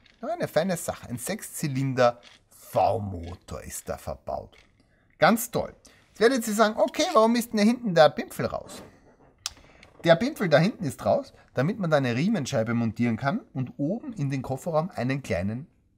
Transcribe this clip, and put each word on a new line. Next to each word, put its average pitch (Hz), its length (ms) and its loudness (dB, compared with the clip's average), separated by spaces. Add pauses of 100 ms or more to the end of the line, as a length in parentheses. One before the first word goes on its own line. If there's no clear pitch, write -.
(200)
Ja, 254 100 -6
eine 339 180 -4
feine 185 280 0
Sache. - 320 -8
Ein 120 80 -8
Sechszylinder 135 1040 0 (300)
V-Motor 92 1120 -4
ist - 260 -12
da 80 80 -6
verbaut. - 600 -10 (640)
Ganz 202 320 4
toll. - 240 -6 (320)
Jetzt - 100 -20
werdet 233 300 2
ihr 208 60 -2
sagen, 220 220 4
okay, - 360 0
warum 226 240 6
ist 233 160 -2
denn 214 60 0
da 208 40 4
hinten 226 320 4
der 156 140 8
Pimpfel - 380 -4
raus? - 360 -10 (1200)
Der 165 140 6
Pimpfel 233 320 -2
da 151 100 6
hinten 190 240 0
ist 135 240 -6
raus, 165 260 0 (220)
damit 151 240 -2
man 165 140 -2
da 151 60 6
eine 120 180 0
Riemenscheibe 131 580 0
montieren 117 420 0
kann 143 260 -2 (100)
und 127 240 -6
oben 214 360 -4
in 143 160 -4
den 135 140 -4
Kofferraum 156 500 -2
einen 131 300 -2
kleinen 107 460 -4 (300)